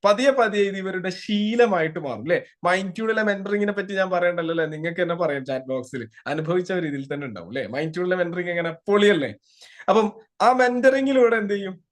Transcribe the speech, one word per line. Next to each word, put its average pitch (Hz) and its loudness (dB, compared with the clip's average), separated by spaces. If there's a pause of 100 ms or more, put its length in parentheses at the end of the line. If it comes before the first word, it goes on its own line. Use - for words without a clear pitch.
പതിയെ 208 4
പതിയെ 214 2
ഇത് 196 -4
ഇവരുടെ 190 -6
ശീലമായിട്ട് 208 0
മാറും 123 -8
ല്ലേ? 165 0 (220)
മൈൻഡ് 185 0
ട്യൂണിലെ 220 0
മെന്ററിങ്ങിനെ 202 -2
പറ്റി 196 -6
ഞാൻ 190 -2
പറയണ്ടല്ലോ 175 0
ല്ലേ? 165 0
നിങ്ങൾക്ക് 165 -4
തന്നെ 170 -2
പറയാം 147 -2
ചാറ്റ് 131 -6
ബോക്സിൽ, 127 -8 (180)
അനുഭവിച്ചവർ 170 -2
ഇതിൽ 139 -6
തന്നെ 143 -8
ഉണ്ടാവും 92 -12
ല്ലേ? 123 -6
മൈൻഡ് 147 -6
ട്യൂണിലെ 180 -2
മെന്ററിങ് 175 -4
എങ്ങനെ 170 -4
പൊളിയല്ലേ? 196 2 (540)
അപ്പം 208 4 (280)
ആ 226 6
മെന്ററിങ്ങിലൂടെ 254 4
എന്ത് 208 0
ചെയ്യും? 196 -8